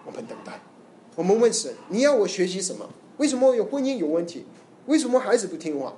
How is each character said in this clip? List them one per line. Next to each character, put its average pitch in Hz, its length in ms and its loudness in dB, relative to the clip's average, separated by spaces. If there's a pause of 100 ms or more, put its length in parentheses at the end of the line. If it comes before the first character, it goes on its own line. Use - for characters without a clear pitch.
我 - 60 -14
们 117 160 -12
等 117 180 -14
待， 95 160 -16 (540)
我 165 80 -4
们 196 160 4
问 233 140 4
神 131 200 -4 (160)
：“你 202 120 -2
要 285 120 6
我 208 140 4
学 180 200 0
习 185 140 -4
什 - 140 -6
么？ - 140 -14 (300)
为 294 100 2
什 247 100 -2
么 262 100 6
我 247 60 6
有 220 100 2
婚 277 180 -4
姻 262 140 0
有 170 100 -2
问 170 200 0
题？ - 180 -14 (420)
为 302 120 4
什 247 100 0
么 247 120 4
孩 214 160 2
子 202 100 -2
不 165 100 -8
听 147 240 -6
话？” 127 180 -8